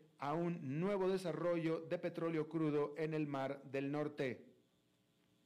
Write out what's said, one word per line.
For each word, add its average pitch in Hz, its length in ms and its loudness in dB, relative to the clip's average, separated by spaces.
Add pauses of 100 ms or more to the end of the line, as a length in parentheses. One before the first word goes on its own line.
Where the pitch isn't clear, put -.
(180)
a 143 160 -2
un 170 460 0
nuevo 190 280 2
desarrollo 170 720 2
de 165 160 -2
petróleo 160 520 0
crudo 147 480 2
en 156 160 -2
el 156 120 2
Mar 139 380 -2
del 139 280 -2
Norte. 147 520 -2 (1040)